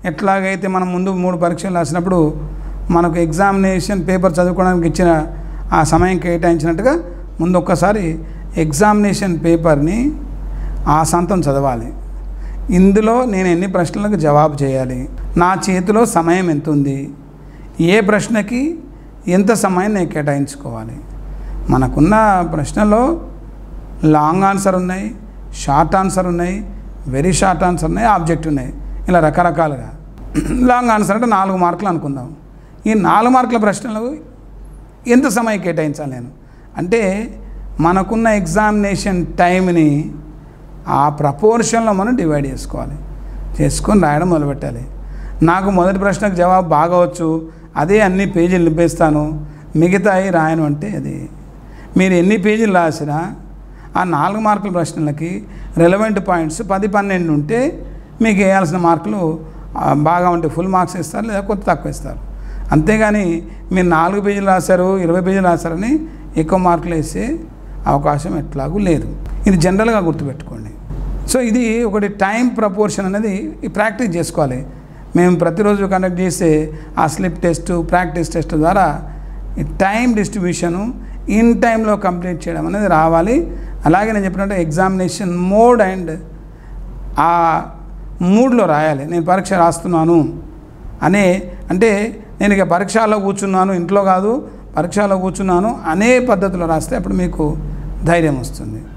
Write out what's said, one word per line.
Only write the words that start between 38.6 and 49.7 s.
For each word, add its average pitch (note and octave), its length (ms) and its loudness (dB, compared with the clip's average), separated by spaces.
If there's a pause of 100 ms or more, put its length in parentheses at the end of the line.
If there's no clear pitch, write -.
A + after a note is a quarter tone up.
టైంని F3 840 2 (760)
ఆ C#3 220 2
ప్రపోర్షన్లో G#3+ 840 2
మనం G3+ 220 0
divide D3+ 320 0
చేసుకోవాలి, C3 480 -8 (640)
చేసుకొని G3 400 2
రాయడం D#3 280 2
మొదలుపెట్టాలి. C#3 580 -2 (560)
నాకు F#3 280 2
మొదటి F#3+ 280 2
ప్రశ్నకు G3 360 0
జవాబు F3+ 340 4
బాగా D#3+ 280 4
వచ్చు, E3 540 0 (260)
అదే F3+ 240 4
అన్ని F#3+ 240 2
పేజీలు F3+ 440 2
నింపేస్తాను, D#3 760 0 (300)